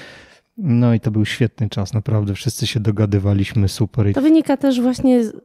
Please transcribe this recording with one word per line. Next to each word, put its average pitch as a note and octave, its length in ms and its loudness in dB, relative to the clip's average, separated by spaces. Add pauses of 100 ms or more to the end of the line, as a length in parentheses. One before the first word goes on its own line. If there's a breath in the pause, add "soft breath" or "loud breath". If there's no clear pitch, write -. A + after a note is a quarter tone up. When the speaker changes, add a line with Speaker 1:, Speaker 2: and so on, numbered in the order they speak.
(580 loud breath)
Speaker 1:
No A#2+ 360 2
i A2 60 0
to A#2 100 -4
był G#2+ 140 0
świetny - 440 -2
czas, - 260 -6
naprawdę G#2 400 -2
wszyscy - 320 -6
się - 140 -4
dogadywaliśmy G2+ 880 0
super. G2+ 460 -2
Speaker 2:
To C4+ 80 -2
wynika D#4 340 4
też C4+ 240 0
właśnie B3 440 2
z-, - 80 -6 (120)